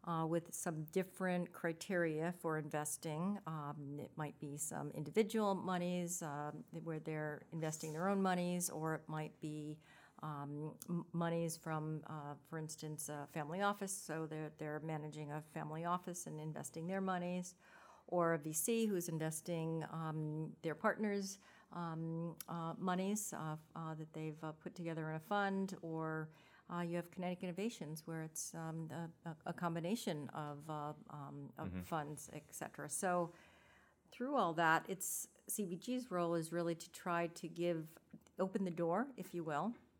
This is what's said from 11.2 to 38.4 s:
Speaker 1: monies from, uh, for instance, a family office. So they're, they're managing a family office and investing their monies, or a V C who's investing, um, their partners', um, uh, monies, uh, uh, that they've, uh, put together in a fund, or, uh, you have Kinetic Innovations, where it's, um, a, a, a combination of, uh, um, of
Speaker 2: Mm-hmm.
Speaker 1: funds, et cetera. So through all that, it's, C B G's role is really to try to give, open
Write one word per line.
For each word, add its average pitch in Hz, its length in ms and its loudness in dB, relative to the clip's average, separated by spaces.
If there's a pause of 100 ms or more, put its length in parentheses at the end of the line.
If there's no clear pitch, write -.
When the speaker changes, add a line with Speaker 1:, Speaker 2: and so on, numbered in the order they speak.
Speaker 1:
monies 170 280 2 (120)
from, 156 440 0
uh, 147 260 -6 (140)
for 165 100 -4
instance, 156 500 -6
a 151 120 -4 (160)
family 160 240 -2 (100)
office. 196 240 -2 (140)
So 160 220 -2
they're, 156 280 -4
they're 151 240 -2 (120)
managing 151 340 -4 (100)
a 151 40 -4 (120)
family 156 300 -2
office 175 440 0
and 156 120 -6
investing 156 480 -4
their 190 140 0 (120)
monies, 180 400 -2 (540)
or 175 160 6 (100)
a 160 40 4
V 156 140 -2
C 226 380 4
who's 175 180 2
investing, 160 840 2
um, 156 580 0 (120)
their 156 120 2
partners', 202 640 2 (340)
um, 165 600 -2 (140)
uh, 165 300 -2
monies, 190 540 2
uh, 156 240 -2 (200)
uh, 160 220 -4
that 156 140 -8
they've, 156 300 -4
uh, 156 100 -4 (120)
put 175 100 -8
together 165 360 -2
in 156 60 0
a 156 80 -4 (100)
fund, 196 480 2
or, 160 460 0 (440)
uh, 175 160 0
you 170 80 2
have 170 180 -2
Kinetic 180 280 0
Innovations, 180 640 -2
where 160 160 -2
it's, - 320 -6
um, 160 360 -4
a, 165 400 -6
a, - 20 -6 (140)
a 175 60 -2
combination 170 840 0
of, 147 240 -4 (100)
uh, 151 240 -2 (180)
um, 143 260 -8 (220)
of 95 100 -4
Speaker 2:
Mm-hmm. 92 140 -4 (100)
Speaker 1:
funds, 147 400 -4
et - 180 -10
cetera. - 380 -6
So 185 220 2 (1040)
through 269 280 -2
all 170 140 6
that, 160 340 8
it's, - 400 -4 (200)
C - 220 0
B 175 60 -2
G's 247 340 -2
role 170 320 4
is 160 100 -4
really 170 320 2
to - 40 -14 (160)
try 170 180 4 (180)
to 180 60 -6 (160)
give, 170 180 4 (580)
open 190 260 2